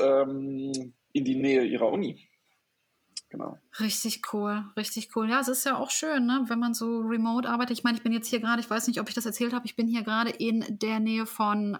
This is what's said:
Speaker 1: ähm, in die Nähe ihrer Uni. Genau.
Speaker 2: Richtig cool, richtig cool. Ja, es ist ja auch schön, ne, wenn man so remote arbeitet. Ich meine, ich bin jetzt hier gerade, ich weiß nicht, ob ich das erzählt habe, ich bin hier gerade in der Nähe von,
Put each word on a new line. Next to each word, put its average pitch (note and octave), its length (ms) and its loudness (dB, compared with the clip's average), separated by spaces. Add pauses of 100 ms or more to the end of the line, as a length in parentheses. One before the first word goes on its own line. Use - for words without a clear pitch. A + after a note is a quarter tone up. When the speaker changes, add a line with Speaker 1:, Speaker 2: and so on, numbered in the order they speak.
Speaker 1:
ähm, C3+ 720 2 (400)
in C#3 140 0
die C3 100 2
Nähe C3 280 4
ihrer A2+ 280 2
Uni. - 360 -4 (1040)
Genau. - 240 -10 (220)
Speaker 2:
Richtig G#3+ 420 -2 (100)
cool, G#3 320 -2 (140)
richtig G#3+ 380 -6
cool. A3 120 2
Ja, A#3+ 120 4
es B3+ 80 0
ist B3+ 180 0
ja C4 100 2
auch B3 140 -2
schön, D4 380 2
ne, B3+ 220 2
wenn A#3 100 0
man A#3 160 2
so A3+ 240 -2
remote A3+ 500 0
arbeitet. A#3+ 280 0
Ich - 60 -2
meine, A#3+ 140 2
ich A3 60 -8
bin A3+ 100 2
jetzt A3+ 140 -2
hier A#3+ 120 0
gerade, A#3 220 0
ich A#3 80 -10
weiß - 180 -2
nicht, A#3+ 140 0
ob G#3+ 80 -6
ich - 60 -8
das A#3 100 -2
erzählt A#3 280 -2
habe, A#3+ 120 -4
ich - 100 -12
bin A#3 120 2
hier A3+ 160 0
gerade A3 260 0
in A3+ 400 0
der A3 300 0
Nähe A3 260 0
von, G#3 540 0